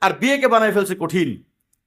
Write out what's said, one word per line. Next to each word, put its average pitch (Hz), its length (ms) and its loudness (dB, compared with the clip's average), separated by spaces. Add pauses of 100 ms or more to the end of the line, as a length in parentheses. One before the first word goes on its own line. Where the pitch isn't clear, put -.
আর 185 100 2
বিয়েকে 269 360 0
বানায় 220 240 2
ফেলছে 190 280 -2
কঠিন। 160 440 -4 (440)